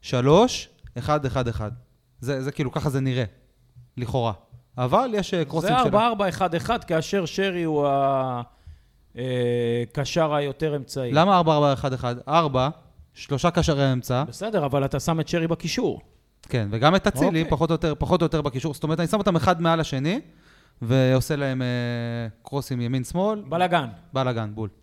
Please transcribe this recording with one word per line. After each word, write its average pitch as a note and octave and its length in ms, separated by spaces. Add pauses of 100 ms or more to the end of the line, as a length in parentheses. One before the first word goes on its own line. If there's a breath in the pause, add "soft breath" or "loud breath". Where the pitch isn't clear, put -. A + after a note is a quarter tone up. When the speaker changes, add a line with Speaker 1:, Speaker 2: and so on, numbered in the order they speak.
Speaker 1:
שלוש, C#3+ 640 (300)
אחד, D3 280
אחד, B2 220
אחד. G#2+ 220 (500)
זה, C3 220
זה C3+ 100
כאילו, C3 200
ככה D3+ 180
זה C3+ 100
נראה, B2+ 240 (720)
לכאורה. A#2+ 360 (460)
אבל F3 360
יש, G3 200
אה, E3 100
קרוסים D#3 260
Speaker 2:
זה A#3+ 60
Speaker 1:
שלו. B3+ 100
Speaker 2:
ארבע G#3+ 200
ארבע G3+ 220
אחד F3 260
אחד, A3 300
כאשר F3 420
שרי F#3 360
הוא D3+ 240
ה-, C3+ 560 (760 soft breath)
אה, B2 40 (680)
קשר D3+ 420
היותר C#3+ 420
אמצעי. B2+ 360
Speaker 1:
למה F3+ 240
ארבע D#3+ 180
ארבע D3 180
אחד C3 200
אחד? B2 240 (120)
ארבע, C#3 400 (460)
שלושה C#3+ 360
קשרי C#3 420
אמצע. B2+ 360
Speaker 2:
בסדר, F#3+ 360
אבל C3+ 200
אתה C#3 160
שם E3 200
את D3+ 80
שרי E3 180
בקישור. E3 540 (480)
Speaker 1:
כן, A2 220
וגם C3+ 260
את F#3+ 100
אצילי, A#3 200
Speaker 2:
אוקיי. D#3+ 240
Speaker 1:
פחות D#3 200
או E3+ 40
יותר, D#3 240
פחות E3+ 240
או - 20
יותר D3+ 180
בקישור. C#3 320
זאת - 80
אומרת, D#3 180
אני E3+ 80
שם G#3+ 100
אותם G3 180
אחד E3+ 260
מעל E3 180
השני, D3+ 400 (640 soft breath)
ועושה B2+ 540
להם, C3 260
אה, B2 40 (760)
קרוסים C3+ 380
ימין-שמאל. E3+ 680
Speaker 2:
בלגן. E3+ 380 (260)
Speaker 1:
בלגן, A#2+ 420
בול. G#2+ 140 (140)